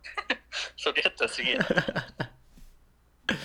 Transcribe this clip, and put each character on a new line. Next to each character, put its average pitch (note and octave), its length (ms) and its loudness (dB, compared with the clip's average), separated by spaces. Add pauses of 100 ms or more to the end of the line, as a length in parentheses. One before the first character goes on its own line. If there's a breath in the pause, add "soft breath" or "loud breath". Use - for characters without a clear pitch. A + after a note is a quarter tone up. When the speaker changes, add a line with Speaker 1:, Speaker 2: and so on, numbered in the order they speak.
(180)
Speaker 1:
<laughs> - 600 -6
そ - 140 2
れ D3 120 2
や C#3+ 60 6
っ - 60 -16
た - 100 2
ら A2 40 2
す - 120 -4
げ B2 100 2
え B2 60 2
な。 - 80 4
Speaker 2:
<laughs> - 640 0 (1160 loud breath)